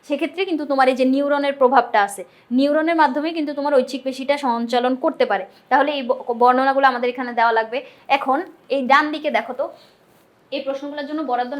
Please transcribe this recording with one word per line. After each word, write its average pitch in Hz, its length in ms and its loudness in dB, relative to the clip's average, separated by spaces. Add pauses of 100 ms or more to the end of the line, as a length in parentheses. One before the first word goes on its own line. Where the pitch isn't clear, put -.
সেক্ষেত্রে 294 400 -2
কিন্তু 302 220 -2
তোমার 269 220 4
এই 254 80 0
যে 262 140 4
নিউরনের 285 460 0
প্রভাবটা 254 460 4
আছে, 196 160 -10 (360)
নিউরনের 311 440 2
মাধ্যমে 285 340 0
কিন্তু 294 220 -4
তোমার 285 200 0
ঐচ্ছিক 254 280 -2
পেশিটা 269 280 -2 (100)
সঞ্চালন 240 480 0 (120)
করতে 294 260 0
পারে। 190 140 -2 (260)
তাহলে 277 280 2
এই 269 100 -6
ব-, - 120 -2 (200)
বর্ণনাগুলো 262 520 4
আমাদের 247 200 -2
এখানে 247 260 -6
দেওয়া 233 200 4
লাগবে। 226 200 -4 (380)
এখন 262 220 0 (360)
এই 277 60 0 (100)
ডান 294 140 6 (100)
দিকে 294 240 -4
দেখো - 220 -6
তো, 320 60 -4 (880)
এই 302 100 -6
প্রশ্নগুলোর 285 440 -8
জন্য 302 100 -6 (100)
বরাদ্দ 247 300 -2